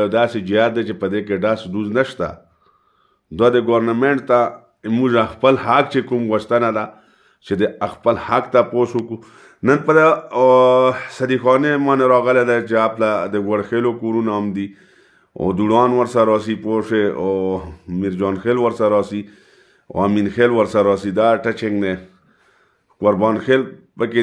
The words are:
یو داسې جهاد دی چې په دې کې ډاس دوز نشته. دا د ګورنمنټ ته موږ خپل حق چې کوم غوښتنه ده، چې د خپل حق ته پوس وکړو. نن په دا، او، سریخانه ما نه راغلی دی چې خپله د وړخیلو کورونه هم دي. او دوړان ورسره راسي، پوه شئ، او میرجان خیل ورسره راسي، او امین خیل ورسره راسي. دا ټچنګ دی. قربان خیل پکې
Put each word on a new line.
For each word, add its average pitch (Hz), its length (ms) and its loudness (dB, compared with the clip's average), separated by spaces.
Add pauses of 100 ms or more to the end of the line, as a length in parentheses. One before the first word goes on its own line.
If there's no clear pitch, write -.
یو 107 60 2 (100)
داسې 117 200 0 (120)
جهاد 110 260 2
دی 113 120 -2
چې 107 140 -6
په 101 100 0
دې 104 160 -2
کې 101 160 -2
ډاس 110 300 -2
دوز 104 240 -6
نشته. 127 320 -2 (1120)
دا 117 160 4
د 120 120 2
ګورنمنټ 117 520 0 (100)
ته 120 100 4 (560)
موږ 127 160 0 (220)
خپل 131 320 2
حق 135 260 2
چې 131 180 0
کوم 123 120 0 (100)
غوښتنه 113 460 0
ده، 107 80 -4 (600)
چې - 160 -6
د - 320 -2
خپل 117 220 0 (100)
حق 123 280 -2
ته 123 80 6 (120)
پوس 120 220 0
وکړو. 117 220 -6 (500)
نن 143 200 4
په 156 100 4
دا، 160 100 6 (320)
او، 127 60 4 (720)
سریخانه 131 680 2
ما 139 100 2
نه 131 160 4
راغلی 123 380 2
دی 120 80 2 (100)
چې 113 80 0 (140)
خپله 110 200 -2 (240)
د - 20 -2 (120)
وړخیلو 110 440 -2 (100)
کورونه 113 360 -2
هم 104 200 -4
دي. 98 100 -4 (680)
او - 80 -4 (120)
دوړان 113 380 2
ورسره 117 380 2
راسي، 107 280 -2
پوه 107 280 -2
شئ، 110 120 0 (220)
او 95 80 -2 (560)
میرجان 95 560 -4
خیل 120 140 0
ورسره 117 360 0
راسي، 104 280 -2 (640)
او - 160 -4
امین 101 320 2
خیل 120 240 4
ورسره 101 320 2
راسي. 98 200 -2
دا 104 160 2 (100)
ټچنګ 110 460 -4
دی. 92 120 -2 (1080)
قربان 104 440 2
خیل 131 180 2 (360)
پکې 113 240 -2